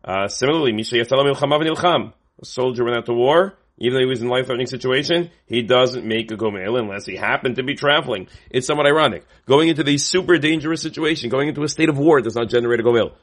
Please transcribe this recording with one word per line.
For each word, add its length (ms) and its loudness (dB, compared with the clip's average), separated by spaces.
Uh, 240 -2
similarly, 460 0
Misha 240 -4
Yatzala 360 2
Milchama 300 0
V'nilcham. 520 0
A 20 -20
soldier 380 -2
went 140 0
out 100 -4
to 60 -4
war, 440 2
even 160 0
though 60 2
he 60 4
was 160 -4
in 40 -4
a 60 -2
life-threatening 340 -2
situation, 640 -2
he 160 -2
doesn't 420 2
make 280 -4
a 40 -6
Gomel 440 -2
unless 260 -8
he 80 -10
happened 400 -2
to 80 -4
be 140 -6
traveling. 500 0
It's 160 -2
somewhat 220 2
ironic. 360 2
Going 220 6
into 160 0
the 140 2
super 400 -2
dangerous 440 -2
situation, 480 -4
going 160 -2
into 160 -6
a 60 -4
state 220 0
of 60 -2
war 240 4
does 140 -6
not 140 -2
generate 320 0
a 20 -6
Gomel. 300 2